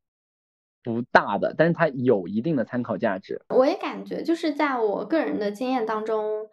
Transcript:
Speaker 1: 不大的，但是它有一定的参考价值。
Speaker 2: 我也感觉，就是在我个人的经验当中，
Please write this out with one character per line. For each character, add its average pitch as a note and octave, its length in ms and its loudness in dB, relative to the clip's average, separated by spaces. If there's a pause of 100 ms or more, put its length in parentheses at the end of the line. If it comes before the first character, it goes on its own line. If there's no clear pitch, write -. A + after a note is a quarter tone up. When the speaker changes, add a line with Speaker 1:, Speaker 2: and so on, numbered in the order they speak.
(840)
Speaker 1:
不 A#2 180 -2
大 B2 360 2
的， - 200 0
但 D#3+ 100 6
是 E3+ 60 2
它 D#3+ 140 2
有 B2 400 2
一 G#2 140 -2
定 D#3 140 0
的 A#2+ 100 0
参 B2 180 -4
考 G#2+ 140 -4
价 G2 200 0
值。 - 320 -10
Speaker 2:
我 B3+ 160 6
也 D4+ 100 2
感 B3+ 300 -8
觉， - 180 -6
就 D#4+ 120 0
是 E4 180 -2
在 C#4+ 260 0
我 G#3 260 0
个 D#4 180 0
人 - 160 -2
的 G#3 120 -2
经 B3 200 -4
验 B3 140 0
当 A3 180 -2
中， G#3+ 500 -2